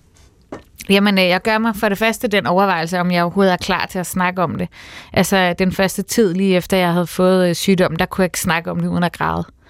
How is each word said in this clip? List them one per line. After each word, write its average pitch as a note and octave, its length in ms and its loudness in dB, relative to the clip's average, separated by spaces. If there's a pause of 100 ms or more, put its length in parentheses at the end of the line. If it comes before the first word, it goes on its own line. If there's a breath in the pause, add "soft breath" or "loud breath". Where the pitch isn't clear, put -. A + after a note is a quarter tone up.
(880)
Jamen, G3 300 2
øh, F#3 60 4
jeg F3+ 160 2
gør A3 160 0
mig A3+ 180 -2
for G#3+ 140 0
det G3 80 -2
første A3+ 300 0
den G3 200 0
overvejelse, F3+ 520 0
om F3+ 120 0
jeg F3 120 2
overhovedet F3+ 300 2
er F3 40 0
klar - 280 -2
til - 140 -6
at E3+ 80 -4
snakke F3+ 360 -2
om C#3+ 120 -4
det. F3+ 120 -6 (460 loud breath)
Altså, F#3 460 2
den F#3 120 2
første F#3+ 300 -2
tid, F#3+ 320 0
lige F#3+ 240 2
efter F#3+ 200 -2
jeg F3 160 2
havde F3 140 0
fået, F#3 420 2
øh, E3+ 60 0
sygdommen, F3 440 2
der F#3 60 0
kunne - 160 -2
jeg F#3 60 2
ikke - 120 -6
snakke E3+ 320 -2
om E3+ 80 -4
det F3 80 -2
uden F3 160 -2
at E3+ 80 0
græde. E3 320 -2 (260 loud breath)